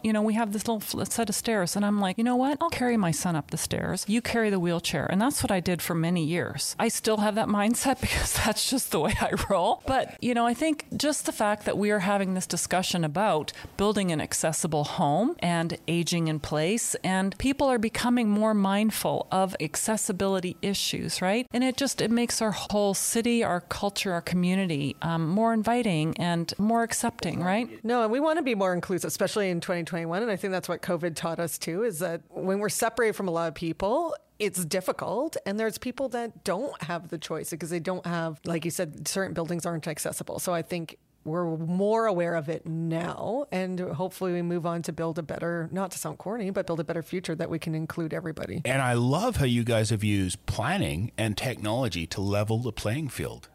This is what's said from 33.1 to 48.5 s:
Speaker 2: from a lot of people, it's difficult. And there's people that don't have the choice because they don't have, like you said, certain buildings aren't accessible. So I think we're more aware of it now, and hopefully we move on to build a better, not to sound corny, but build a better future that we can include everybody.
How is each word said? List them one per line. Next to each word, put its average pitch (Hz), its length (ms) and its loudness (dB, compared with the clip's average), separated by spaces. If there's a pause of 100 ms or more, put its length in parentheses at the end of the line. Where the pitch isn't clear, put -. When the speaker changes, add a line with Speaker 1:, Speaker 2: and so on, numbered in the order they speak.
Speaker 2:
from 196 140 -2
a - 20 0
lot 165 180 0
of 156 60 -6
people, 214 600 -2 (240)
it's 185 240 -2
difficult. 190 840 -2
And 202 120 -2
there's 220 200 -2
people 247 320 -4
that 233 340 -6
don't 202 380 -4
have 170 260 -6
the 170 80 -6
choice 156 320 -8
because 160 220 -8
they 175 100 -2
don't 185 240 -4
have, 165 400 -4
like 165 220 -2
you 170 40 0
said, 156 380 -6
certain 190 240 -2
buildings 165 320 -4
aren't 170 240 -4
accessible. - 500 -6
So - 140 -2
I 170 80 0
think 165 380 -6 (260)
we're 165 320 0
more 190 480 2
aware 175 300 2
of 160 160 -2
it - 160 -6
now, 165 840 -2
and 185 300 -2
hopefully 180 540 -2
we 175 80 0
move 170 240 -2
on 170 160 -2
to 165 100 -6
build 165 260 -4
a 170 40 -4
better, 170 500 -4
not 185 200 -4
to - 60 -10
sound 156 200 -8
corny, 202 320 -4
but 190 160 -2
build 165 140 -2
a 165 40 -4
better 165 180 -4
future 180 320 -4
that 165 140 -4
we 165 100 -2
can 160 160 -4
include 160 380 -4
everybody. 160 540 -6